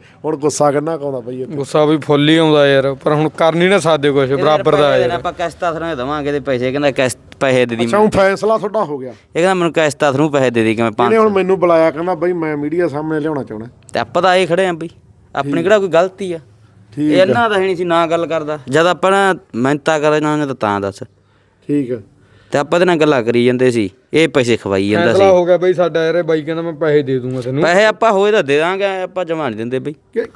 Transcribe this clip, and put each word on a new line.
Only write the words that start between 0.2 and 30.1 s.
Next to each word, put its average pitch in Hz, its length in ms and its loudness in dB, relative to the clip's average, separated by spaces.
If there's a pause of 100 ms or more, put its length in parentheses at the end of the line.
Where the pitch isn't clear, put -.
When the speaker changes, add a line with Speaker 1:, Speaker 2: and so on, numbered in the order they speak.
Speaker 1:
ਹੁਣ 156 100 -4
ਗੁੱਸਾ 147 360 0
ਕਿੰਨਾ 151 260 -4
ਕੁ 139 60 -10
ਆਉਂਦਾ 139 160 -6
ਬਈ 127 220 -10
ਇੱਥੇ? 127 140 -10
Speaker 2:
ਗੁੱਸਾ 147 300 0
ਵੀ 156 120 2
ਫੁੱਲ 143 320 0
ਹੀ 160 80 4
ਆਉਂਦਾ 151 300 4
ਯਾਰ, 139 260 2
ਪਰ 147 200 -2
ਹੁਣ 151 160 0
ਕਰ - 260 0
ਨਹੀਂ 175 140 2
ਨਾ 196 100 4
ਸਕਦੇ 147 320 2
ਕੁਛ, 135 180 2
Speaker 3:
ਇਹਦੇ 139 120 0
Speaker 2:
ਬਰਾਬਰ 151 340 2
ਦਾ 147 140 4
Speaker 3:
ਪੈਸੇ 131 120 2
Speaker 2:
ਯਾਰ। 123 80 0
Speaker 3:
ਆਪਾਂ 170 240 -4
ਕਿਸ਼ਤਾਂ 170 400 -6
ਥਰੂ 160 220 -6
ਦੇਵਾਂਗੇ 143 360 -4
ਤੇ 143 80 -2
ਪੈਸੇ, 127 320 -2
ਕਹਿੰਦਾ 143 200 0
ਕਿਸ਼ਤ, - 280 -2 (200)
ਪੈਸੇ 127 260 2
ਦੇ 120 100 -4
ਦੀ 117 100 0
Speaker 1:
ਅੱਛਾ, 117 120 0
Speaker 3:
ਮੈਨੂੰ। - 20 4
Speaker 1:
ਹੁਣ 214 100 4
ਫੈਸਲਾ 196 480 2
ਤੁਹਾਡਾ 202 260 -4
ਹੋ 147 140 -6
ਗਿਆ? 127 120 -12
Speaker 3:
ਇਹ 110 60 -16 (180)
ਕਹਿੰਦਾ, 185 200 2
"ਮੈਨੂੰ 170 200 0
ਕਿਸ਼ਤਾਂ 151 400 0
ਥਰੂ 151 160 2
ਪੈਸੇ 135 200 2
ਦੇ 117 140 2
ਦੀ, 110 120 2
ਕਿਵੇਂ 113 160 0
Speaker 1:
ਇਹਨੇ 220 260 2
ਹੁਣ 220 40 4
Speaker 3:
ਪੰਜ 220 100 4
ਸੌ?" 202 40 -4
Speaker 1:
ਮੈਨੂੰ 190 240 0
ਬੁਲਾਇਆ, 165 320 4
ਕਹਿੰਦਾ, 170 240 -4
"ਬਈ 175 180 -2
ਮੈਂ 156 240 -4
ਮੀਡੀਆ 160 300 -2
ਸਾਹਮਣੇ 156 320 -4
ਲਿਆਉਣਾ 147 240 -4
ਚਾਹੁੰਦਾ।" 110 260 -12 (240)
Speaker 3:
ਤੇ - 60 -2
ਆਪਾਂ 160 220 -2
ਤਾਂ 185 80 2
ਆਏ 185 160 2
ਖੜੇ 175 200 0
ਆਂ 180 80 -2
ਬਈ, 165 160 -10 (460)
ਆਪਣੀ 139 180 -4
Speaker 1:
ਠੀਕ। 165 80 0
Speaker 3:
ਕਿਹੜਾ 196 180 2
ਕੋਈ 196 80 -2
ਗਲਤੀ 180 460 -2
ਆ? 165 60 -10 (560)
Speaker 1:
ਠੀਕ 151 160 -2
Speaker 3:
ਇਹ 151 80 4
Speaker 1:
ਆ। 185 40 6
Speaker 3:
ਇੰਨਾ 233 260 2
ਤਾਂ 202 100 0
ਹੈ 190 60 0
ਨਹੀਂ 190 100 -2
ਸੀ, 175 80 -6
ਨਾ 170 240 0
ਗੱਲ 170 180 -2
ਕਰਦਾ। 151 340 -6 (100)
ਜਦ 156 160 2
ਆਪਾਂ 180 260 0
ਨਾ 196 240 2 (200)
ਮਿਹਨਤਾਂ 147 440 0
ਕਰਨਾ 151 340 2
ਉਹਨੇ 151 120 -2
ਤਾਂ, 135 100 -8
ਤਾਂ 101 260 -2
ਦੱਸ। 98 220 -6 (640)
Speaker 1:
ਠੀਕ 143 240 -2
ਆ। 123 60 -6 (540)
Speaker 3:
ਤੇ 135 60 0
ਆਪਾਂ 147 220 0
ਇਹਦੇ 185 60 2
ਨਾਲ 180 120 2
ਗੱਲਾਂ 147 260 2
ਕਰੀ 120 220 2
ਜਾਂਦੇ 123 260 2
ਸੀ, 110 180 -2 (240)
ਇਹ 156 140 4
ਪੈਸੇ 123 300 0
ਖਵਾਈ 98 320 -2
ਜਾਂਦਾ - 220 2
Speaker 2:
ਫੈਸਲਾ 196 140 4
Speaker 3:
ਸੀ। 190 60 6
Speaker 2:
ਹੋ 180 140 2
ਗਿਆ 180 120 4
ਬਈ 180 160 0
ਸਾਡਾ 165 320 0
ਯਾਰ, 160 100 0
ਇਹ 175 80 0
ਬਾਈ 160 180 0
ਕਹਿੰਦਾ, 160 200 -6
"ਮੈਂ 170 120 -8
ਪੈਸੇ 147 300 0
ਦੇ 131 160 -2
ਦੂੰਗਾ 127 220 -6
ਤੈਨੂੰ।" 131 220 -4
Speaker 3:
ਪੈਸੇ 180 220 4
ਆਪਾਂ 220 260 2
ਹੋਏ 202 200 2
ਤਾਂ 214 120 2
ਦੇ 139 140 0
ਦਾਂਗੇ, 185 280 -2
ਆਪਾਂ 185 400 -6
ਜਮਾਂ 156 240 -4
ਨਹੀਂ 104 80 -6
ਦਿੰਦੇ 120 220 -6
ਬਈ। 143 140 -8
Speaker 1:
ਕਿ-, - 420 -8